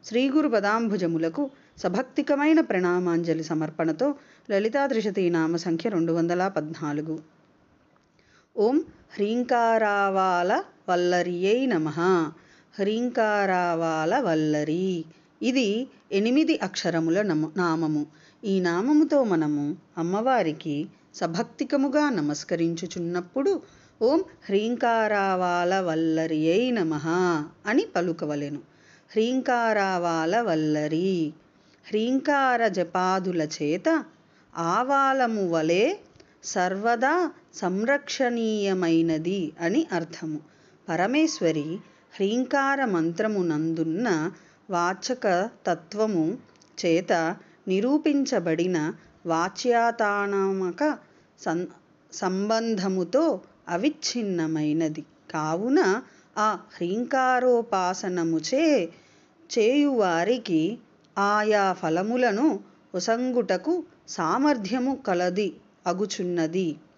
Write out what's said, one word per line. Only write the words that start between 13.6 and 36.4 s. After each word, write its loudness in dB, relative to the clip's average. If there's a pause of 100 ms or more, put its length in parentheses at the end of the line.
వల్లరి. 0 (360)
ఇది 0 (240)
ఎనిమిది 2
అక్షరముల 0
నమ-, -2
నామము. 0 (380)
ఈ 0
నామముతో 2
మనము 0 (200)
అమ్మవారికి 0 (280)
సభక్తికముగా -2
నమస్కరించుచున్నప్పుడు -2 (400)
"ఓం 2 (220)
హ్రీంకారావాల 0
వల్లరియై 0
నమః" -2 (640)
అని 2 (100)
పలుకవలెను. -4 (380)
హ్రీంకారావాల 0
వల్లరి. 0 (540)
హ్రీంకార 2
జపాదుల 0
చేత 0 (540)
ఆవాలము 2
వలె 2 (480)